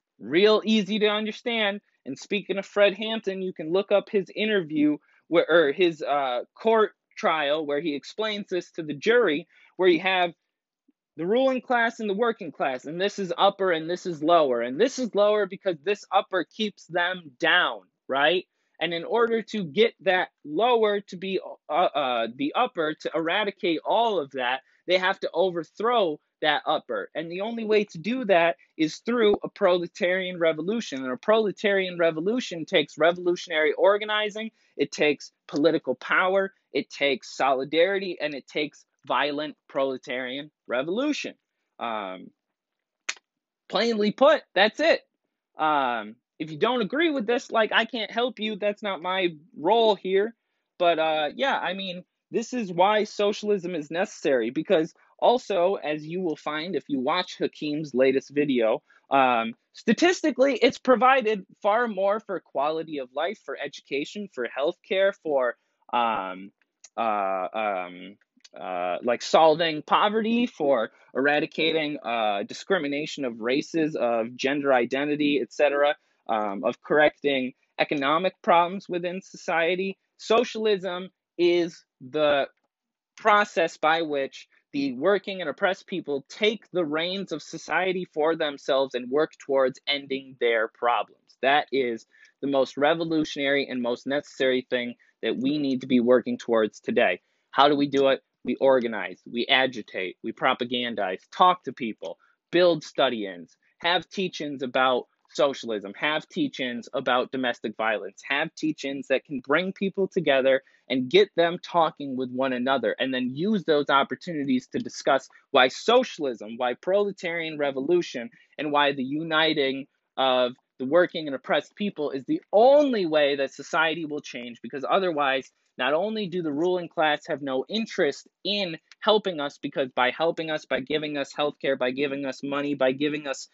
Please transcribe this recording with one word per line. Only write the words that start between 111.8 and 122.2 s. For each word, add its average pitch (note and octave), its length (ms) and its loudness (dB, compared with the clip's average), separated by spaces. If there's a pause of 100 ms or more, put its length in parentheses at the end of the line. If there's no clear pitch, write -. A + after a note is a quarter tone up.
with C3 140 -4
one C3 220 -2
another, B2 480 0
and C3 120 -2
then B2+ 220 -4
use F#3 300 -2
those D3 260 2
opportunities C#3 760 0
to C#3+ 100 -6
discuss B2+ 500 -2 (220)
why C3 160 6
socialism, C3+ 880 -2
why B2 180 -2
proletarian E3+ 840 -4
revolution, C#3 720 -2 (260)
and D3+ 140 -4
why C#3+ 220 2
the C#3 100 -6
uniting D3 840 0 (300)
of B2+ 360 2 (260)
the C3 60 -6
working D#3+ 420 2
and C3+ 80 -6
oppressed D3+ 400 -4
people D#3+ 360 -4
is C3+ 160 -6